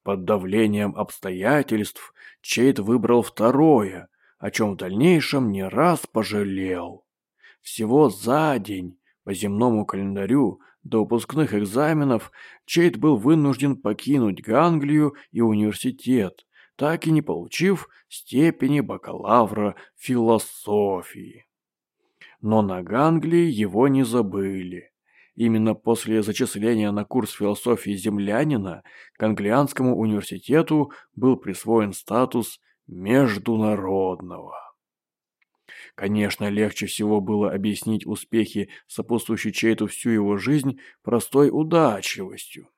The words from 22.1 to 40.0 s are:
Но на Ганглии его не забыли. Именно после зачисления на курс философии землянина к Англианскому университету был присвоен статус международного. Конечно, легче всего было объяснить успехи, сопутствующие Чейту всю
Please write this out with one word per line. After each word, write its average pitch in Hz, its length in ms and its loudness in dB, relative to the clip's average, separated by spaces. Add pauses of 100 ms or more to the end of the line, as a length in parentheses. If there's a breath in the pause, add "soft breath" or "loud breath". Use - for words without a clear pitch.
Но 110 220 4
на 92 220 -2
Ганглии 160 680 2
его 107 380 2
не 135 160 4
забыли. 98 880 -4 (420 soft breath)
Именно 110 400 2
после 110 480 0
зачисления 107 720 -2
на 104 140 -4
курс 117 260 -4
философии 104 640 -2
землянина 101 880 -2 (340 loud breath)
к - 60 -4
Англианскому 117 720 0
университету 120 960 0 (240 loud breath)
был 127 220 2
присвоен 104 560 -2
статус 123 680 -2 (300)
международного. 98 1700 0 (1400 loud breath)
Конечно, 104 540 -2
легче 104 380 -2
всего 104 340 0
было 101 320 0
объяснить 104 540 -4
успехи, 104 640 -4 (180 loud breath)
сопутствующие 110 640 -4
Чейту 110 360 0
всю - 220 -6